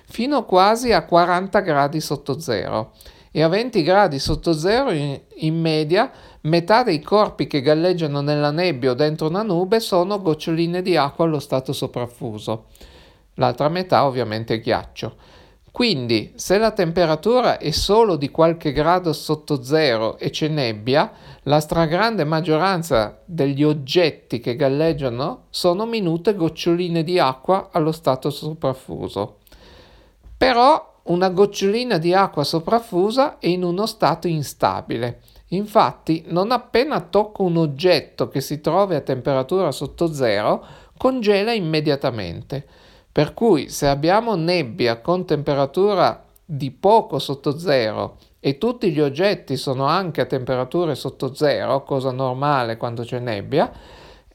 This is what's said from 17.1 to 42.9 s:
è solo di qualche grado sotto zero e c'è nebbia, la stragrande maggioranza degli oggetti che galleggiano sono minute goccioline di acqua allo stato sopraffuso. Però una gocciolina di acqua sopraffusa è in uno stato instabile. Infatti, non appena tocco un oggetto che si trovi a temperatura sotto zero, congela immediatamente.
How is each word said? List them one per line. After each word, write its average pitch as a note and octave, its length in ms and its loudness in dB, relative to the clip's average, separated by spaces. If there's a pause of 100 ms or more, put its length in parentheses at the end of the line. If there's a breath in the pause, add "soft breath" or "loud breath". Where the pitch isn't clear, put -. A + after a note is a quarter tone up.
è D3 120 -6
solo G#3 460 2
di C#3 140 -2
qualche E3 420 2
grado E3 400 2
sotto D3+ 500 -4
zero A#2+ 540 0
e - 140 -6
c'è - 180 -2
nebbia, C3 640 0 (300 loud breath)
la D3 180 2
stragrande E3+ 640 0
maggioranza D#3 1040 0
degli C#3+ 360 -2
oggetti C#3+ 800 0
che - 160 -6
galleggiano C#3+ 920 -2
sono F#3 340 0
minute G3+ 500 -2
goccioline E3+ 720 -2
di F3 140 0
acqua F3 540 0
allo D#3+ 200 0
stato C#3+ 380 -2
sopraffuso. A#2+ 1120 -8 (920 soft breath)
Però C4 680 4
una F3+ 260 0
gocciolina G3+ 720 0
di E3+ 160 2
acqua F#3 280 2
sopraffusa A3 960 0
è - 100 -2
in F3+ 140 0
uno F3+ 220 -2
stato E3 440 0
instabile. A#2+ 920 -4 (280 soft breath)
Infatti, E3+ 800 0
non F#3 240 0
appena A#3+ 480 0
tocco G#3 420 -2
un E3+ 160 2
oggetto D3+ 720 0
che C#3 100 -4
si D3 220 -6
trovi F3+ 320 0
a C#3 80 -2
temperatura C#3 720 -2
sotto D#3 380 -4
zero, C3 540 0 (320 loud breath)
congela A3 560 0
immediatamente. C#3 1120 -4 (500 soft breath)